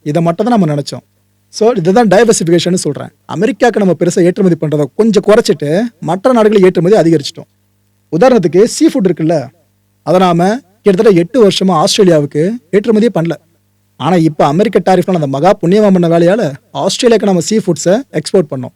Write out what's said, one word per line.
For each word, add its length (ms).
இதை 200
மட்டும் 240
தான் 120
நம்ம 160
நினைச்சோம். 300
So, 280
இதுதான் 320
டைவர்சிஃபிகேஷன் 680
சொல்றேன். 340
அமெரிக்காக்கு 420
நம்ம 220
பெருசா 240
ஏற்றுமதி 380
பண்றதை 240
கொஞ்சம் 300
குறைச்சிட்டு 560
மற்ற 320
நாடுகளை 300
ஏற்றுமதி 340
அதிகரிச்சிட்டோம். 520
உதாரணத்துக்கு 460
சீ 220
ஃபுட் 240
இருக்குல்ல, 380
அதை 180
நாம 380
கிட்டத்தட்ட 380
எட்டு 280
வருஷமா 360
ஆஸ்திரேலியாவுக்கு 680
ஏற்றுமதியே 420
பண்ணல. 180
ஆனா 200
இப்ப 300
அமெரிக்க 380
டேரிஃப்னால 300
அந்த 120
மகா 360
புண்ணியமா 300
பண்ண 160
வேலையால 440
ஆஸ்திரேலியாக்கு 480
நம்ம 180
சீ 160
ஃபுட்ஸை 440
எக்ஸ்போர்ட் 400
பண்ணோம். 260